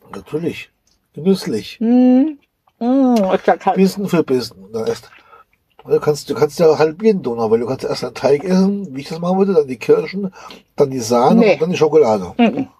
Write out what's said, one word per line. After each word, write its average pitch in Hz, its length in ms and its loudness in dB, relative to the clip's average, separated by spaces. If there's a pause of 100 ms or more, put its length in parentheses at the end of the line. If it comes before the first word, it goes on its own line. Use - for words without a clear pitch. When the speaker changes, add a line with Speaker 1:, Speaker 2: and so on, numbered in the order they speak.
(120)
Speaker 1:
Natürlich. 147 580 -10 (440)
Genüsslich. 190 640 -4
Speaker 2:
Hm. 254 640 2 (400)
Hm, 254 340 2 (180)
ist 185 140 -2
ja 180 100 4
kalt. - 200 -2
Speaker 1:
Bissen 190 320 2
für 160 160 2
Bissen. 113 400 -4
Und 101 80 -18
dann 113 160 -8
erst, - 200 -8 (760)
du 147 140 2
kannst, 151 280 -4
du 139 60 -6
kannst 147 240 -2
ja 160 180 4
halbieren, 170 460 0
Donau, 117 300 -4
weil 117 80 4
du 120 60 -4
kannst 131 180 -6
erst - 180 -6
einen - 120 -8
Teig 143 280 0
essen, 190 540 -2
wie - 60 -8
ich - 60 -16
das 165 120 -10
machen 180 180 -2
würde, 196 160 0
dann 147 140 2
die 127 100 -10
Kirschen, 180 560 -2 (400)
dann 143 160 0
die 131 80 -8
Sahne 120 420 2
Speaker 2:
Nee. 214 140 4
Speaker 1:
und 151 80 -4
dann 170 80 0
die 165 60 -2
Schokolade. 143 600 2
Speaker 2:
Mhm. 208 320 0 (120)